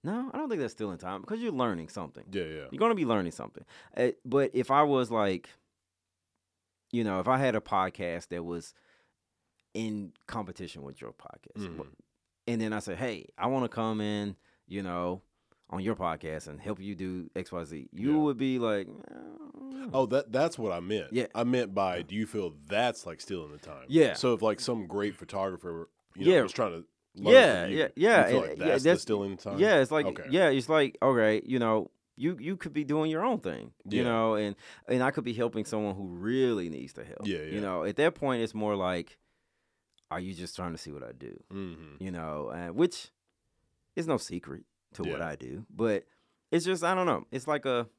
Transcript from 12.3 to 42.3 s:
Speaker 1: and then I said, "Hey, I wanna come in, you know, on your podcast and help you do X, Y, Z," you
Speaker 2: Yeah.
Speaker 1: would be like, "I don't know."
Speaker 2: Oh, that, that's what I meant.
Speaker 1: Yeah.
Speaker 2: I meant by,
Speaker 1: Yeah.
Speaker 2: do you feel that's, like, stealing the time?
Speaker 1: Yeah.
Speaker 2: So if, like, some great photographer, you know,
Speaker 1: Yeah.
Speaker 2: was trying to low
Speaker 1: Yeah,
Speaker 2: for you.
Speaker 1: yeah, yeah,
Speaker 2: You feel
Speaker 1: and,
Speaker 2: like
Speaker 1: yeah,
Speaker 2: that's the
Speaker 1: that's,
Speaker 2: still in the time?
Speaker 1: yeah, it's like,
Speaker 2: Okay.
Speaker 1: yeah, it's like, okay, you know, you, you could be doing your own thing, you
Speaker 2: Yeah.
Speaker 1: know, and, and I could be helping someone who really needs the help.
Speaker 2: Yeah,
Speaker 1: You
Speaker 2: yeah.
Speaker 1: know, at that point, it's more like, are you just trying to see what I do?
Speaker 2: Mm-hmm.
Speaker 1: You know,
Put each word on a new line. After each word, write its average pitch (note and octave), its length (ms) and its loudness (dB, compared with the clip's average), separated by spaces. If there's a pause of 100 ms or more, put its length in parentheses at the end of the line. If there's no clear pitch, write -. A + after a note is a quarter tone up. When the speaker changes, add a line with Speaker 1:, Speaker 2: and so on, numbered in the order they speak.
Speaker 1:
and A#2 140 -2
then G#2+ 120 -2
I G#2+ 60 -4
said, F#2+ 180 -8
"Hey, A2 300 -6 (100)
I G2+ 100 -2
wanna B2+ 220 0
come A2 320 -2
in, G#2 340 -2 (320)
you F#2+ 160 -8
know, F2+ 380 -4 (480)
on F#2+ 120 -6
your G#2 140 -2
podcast D#2+ 520 -4
and D2+ 120 -12
help G2+ 220 -8
you G2 140 -8
do F#2 400 -6
X, F#2 160 -8
Y, F2 120 -6
Z," D2+ 300 -12
you A#2 200 0
Speaker 2:
Yeah. D3+ 100 4
Speaker 1:
would C#3+ 140 0
be C3 220 0
like, G#2+ 300 0
"I - 240 -18
don't - 580 -16
know." C4 220 -10
Speaker 2:
Oh, C3 140 4
that, B2+ 240 0
that's D3 280 0
what G#2+ 140 -2
I F2 80 -4
meant. F2+ 320 -4
Speaker 1:
Yeah. A#2+ 200 0
Speaker 2:
I A#2 120 0
meant A#2+ 280 2
by, F#2+ 240 2
Speaker 1:
Yeah. F2 60 -6
Speaker 2:
do E2+ 120 -10
you A2 120 -2
feel F2+ 280 -4 (100)
that's, A2 400 0
like, E2 160 -12
stealing E2 300 -8
the D2 60 -16
time? D2+ 300 -16
Speaker 1:
Yeah. C#3 260 6
Speaker 2:
So B2 200 4
if, G#2+ 80 0
like, G#2+ 180 2
some A2+ 280 -2
great G2+ 280 -2
photographer, F2+ 720 -6 (260)
you F#2+ 100 -2
know, F3+ 60 8
Speaker 1:
Yeah. D#3+ 120 8
Speaker 2:
was G2 80 -2
trying A2 200 0 (100)
to - 40 -18 (300)
low G2 160 4
Speaker 1:
Yeah, D3 340 10
Speaker 2:
for - 60 -2
you. C#3+ 80 0
Speaker 1:
yeah, D3+ 160 2
yeah, G3+ 220 6 (100)
Speaker 2:
You G#2+ 40 2
feel C3 100 4
Speaker 1:
and, - 80 -4
Speaker 2:
like - 100 -8
Speaker 1:
yeah, C#3 80 -2
Speaker 2:
that's C3+ 160 4
the D#3 60 8
Speaker 1:
that's, F3 120 4
Speaker 2:
still G#2 220 0
in G2 80 -4
the F#2 60 -8
time? - 220 -6
Speaker 1:
yeah, F#3+ 220 6
it's B2+ 100 4
like, D3+ 140 2
Speaker 2:
Okay. - 240 -4
Speaker 1:
yeah, E3 200 6
it's C3+ 200 2
like, D3+ 320 4
okay, A2+ 440 6
you B2+ 140 0
know, A2 320 2 (260)
you, D3+ 220 0
you E3 180 -4
could D3+ 160 -10
be D3+ 100 -2
doing D#3 260 0
your D#3 160 -2
own B3 140 0
thing, B1 320 -8 (180)
you A2+ 100 2
Speaker 2:
Yeah. B2 40 4
Speaker 1:
know, A2+ 320 4
and, G#2 200 0 (320)
and B2+ 140 2
I C3+ 100 4
could D3 120 -4
be A#2+ 100 -4
helping A2+ 320 -2
someone G#2 300 -2
who G2 120 -8
really G#2+ 600 0
needs C#2 240 -10
the A#1 100 -14
help. - 220 -12
Speaker 2:
Yeah, F#2 140 -2
Speaker 1:
You D#2 140 -8
Speaker 2:
yeah. G#2 80 -4
Speaker 1:
know, F#2 220 -2
at G2+ 120 -2
that D#3+ 200 4
point, B2+ 280 0
it's A2 100 -4
more G#2 220 0
like, F#2 420 -2 (960)
are E2+ 80 -4
you F#2 140 -8
just F2 220 -10
trying F2+ 180 -6
to D#2 40 -10
see - 140 -14
what C#2+ 120 -12
I A#1+ 100 -14
do? A#1+ 280 -16 (120)
Speaker 2:
Mm-hmm. E2 500 -12
Speaker 1:
You F#2+ 80 -8
know, D2+ 420 -6